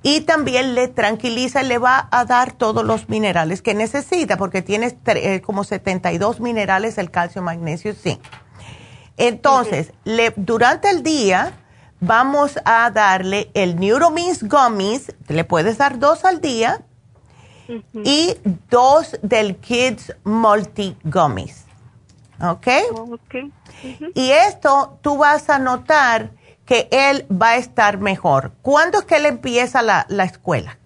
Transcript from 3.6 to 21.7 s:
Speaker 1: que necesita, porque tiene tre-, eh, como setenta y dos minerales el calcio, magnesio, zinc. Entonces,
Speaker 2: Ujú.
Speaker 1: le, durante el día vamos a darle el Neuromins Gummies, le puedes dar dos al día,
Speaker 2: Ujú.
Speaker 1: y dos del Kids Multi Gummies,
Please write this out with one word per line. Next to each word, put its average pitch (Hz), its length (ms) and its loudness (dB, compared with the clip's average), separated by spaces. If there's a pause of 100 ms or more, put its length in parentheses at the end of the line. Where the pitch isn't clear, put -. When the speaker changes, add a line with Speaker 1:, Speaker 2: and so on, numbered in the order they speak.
Speaker 1:
que 220 100 -2
necesita, 220 640 -2
porque 190 240 -4
tiene 214 300 -4
tre-, 202 440 -2
eh, 185 60 -6
como 202 220 -6
setenta 185 480 -4
y 170 80 -4
dos 220 200 -2
minerales 220 600 -2
el 175 100 -6
calcio, 175 320 -4
magnesio, 170 540 -8
zinc. - 260 -6 (960)
Entonces, 233 720 0
Speaker 2:
Ujú. - 140 -20
Speaker 1:
le, 226 320 0
durante 240 560 0
el 349 120 0
día 247 500 0 (460)
vamos 269 680 2
a 226 260 4
darle 196 640 0
el 175 240 0
Neuromins 311 680 0
Gummies, 226 680 0 (140)
le 160 160 -2
puedes 175 360 0
dar 277 180 0
dos 294 280 0
al 370 160 2
día, 247 400 -2 (880)
Speaker 2:
Ujú. 226 360 -14
Speaker 1:
y 311 320 0 (340)
dos 269 540 4
del 208 340 0
Kids 247 680 -4
Multi 208 800 0
Gummies, 147 600 -2 (760)